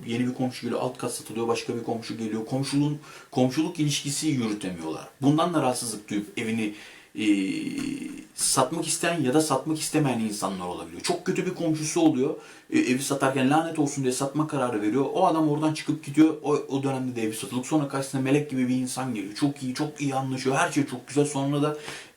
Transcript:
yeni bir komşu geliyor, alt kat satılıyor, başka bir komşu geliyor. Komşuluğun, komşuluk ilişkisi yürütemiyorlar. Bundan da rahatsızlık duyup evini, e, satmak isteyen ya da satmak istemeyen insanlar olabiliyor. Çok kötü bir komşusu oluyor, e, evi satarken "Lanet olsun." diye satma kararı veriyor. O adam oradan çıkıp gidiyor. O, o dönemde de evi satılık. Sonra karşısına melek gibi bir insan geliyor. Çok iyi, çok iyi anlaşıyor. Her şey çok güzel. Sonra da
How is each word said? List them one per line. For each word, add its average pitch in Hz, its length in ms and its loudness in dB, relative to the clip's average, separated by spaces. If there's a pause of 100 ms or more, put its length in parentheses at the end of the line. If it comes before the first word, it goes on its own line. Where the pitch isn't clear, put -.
yeni 117 200 0
bir 127 80 -2
komşu 127 280 -2
geliyor, - 180 -2
alt 127 180 -4
kat 123 160 -4
satılıyor, 117 340 -4
başka 117 280 -2
bir 117 60 -4
komşu 110 360 -6
geliyor. 110 280 -4
Komşuluğun, 143 520 0 (320)
komşuluk 131 500 2
ilişkisi 147 480 0
yürütemiyorlar. 92 800 -2 (140)
Bundan 160 320 4
da 156 80 2
rahatsızlık 120 480 -2
duyup 104 280 -4
evini, 110 360 -2 (400)
e, 107 100 -4 (1120)
satmak - 520 2
isteyen 170 340 0
ya 127 140 4
da 156 60 6
satmak 156 400 0
istemeyen 139 380 2
insanlar 98 480 -4
olabiliyor. 87 360 -8
Çok 359 220 -2
kötü 180 220 0
bir 151 80 -2
komşusu 160 460 0
oluyor, 147 360 4 (340)
e, - 80 2
evi 127 240 2
satarken 131 480 2
"Lanet 160 280 2
olsun." 139 260 0
diye 127 80 2
satma 139 340 0
kararı 123 360 0
veriyor. 123 300 2
O 190 140 4
adam 160 220 4
oradan 151 260 2
çıkıp - 300 -4
gidiyor. 151 380 6
O, 143 100 0
o 139 300 0
dönemde 131 340 -2
de 113 60 -2
evi 107 120 0
satılık. 123 320 -4
Sonra 147 220 2
karşısına 139 320 -2
melek 143 300 2
gibi 127 180 0
bir 127 60 2
insan 127 400 -2
geliyor. 101 200 -6
Çok 143 280 -2
iyi, 127 120 -4
çok 151 260 -4
iyi 139 140 0
anlaşıyor. 131 420 0
Her 170 160 2
şey 139 140 2
çok 123 220 -10
güzel. 143 160 4
Sonra 143 380 0
da 147 160 0 (380)